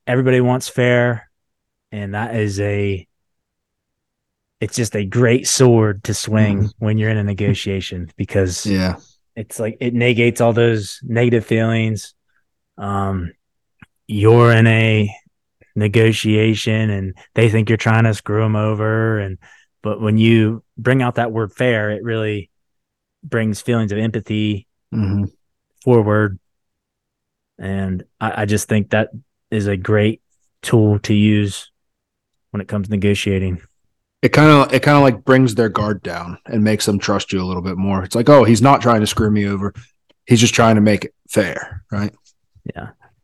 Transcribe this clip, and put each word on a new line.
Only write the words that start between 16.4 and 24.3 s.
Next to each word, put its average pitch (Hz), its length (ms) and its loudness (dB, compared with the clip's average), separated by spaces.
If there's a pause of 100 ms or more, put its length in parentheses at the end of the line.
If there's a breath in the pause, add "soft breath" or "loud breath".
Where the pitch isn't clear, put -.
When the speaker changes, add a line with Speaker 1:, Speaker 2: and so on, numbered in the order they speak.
Speaker 1:
and 95 260 -6 (180 soft breath)
they 113 160 4
think 107 200 0
you're 113 80 2
trying 113 260 2
to 110 100 2
screw 107 320 -4
'em 107 100 0
over. 110 640 -2
And, 95 180 -8 (440 soft breath)
but 104 200 -6
when 107 160 0
you 113 460 2 (140)
bring 127 240 0
out 123 140 -4
that 117 160 -4
word 110 220 -6
fair, 110 380 -2
it 104 120 -8
really 107 460 -6 (760)
brings 110 380 -4
feelings 113 300 -2
of 104 60 -6
empathy 107 680 -4 (260)